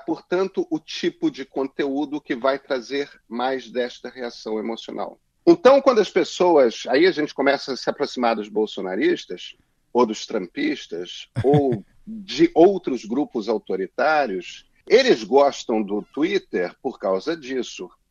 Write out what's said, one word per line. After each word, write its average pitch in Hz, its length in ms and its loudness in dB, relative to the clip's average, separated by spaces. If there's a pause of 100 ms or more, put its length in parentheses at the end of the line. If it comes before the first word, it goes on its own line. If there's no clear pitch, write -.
portanto, 180 640 -4
o - 80 -2
tipo - 520 -4
de 135 140 -12
conteúdo 139 760 -4
que - 160 -6
vai 135 240 0
trazer 139 520 -6 (180)
mais 123 400 -4
desta 123 400 -6
reação 120 500 -10
emocional. 107 640 -10 (240)
Então, 254 360 6
quando 254 200 4
as 190 80 0
pessoas, 156 800 2
aí 135 180 4
a 190 60 6
gente 147 240 -4
começa 139 380 0
a 120 40 -6
se - 140 -4
aproximar 123 460 -2
dos 107 120 -8
bolsonaristas, 104 1080 -4 (360)
ou 120 140 4
dos 107 180 -8
trumpistas, - 1120 -8
<laughs> - 80 -4
ou 135 420 2 (220)
de 131 480 0
outros 165 500 4
grupos 117 440 -4
autoritários, 107 1200 -2 (180)
eles 240 360 6
gostam 131 580 2
do 101 200 -4 (120)
Twitter 139 640 -2
por 120 160 -6
causa 98 400 -2
disso. 127 540 -8 (200)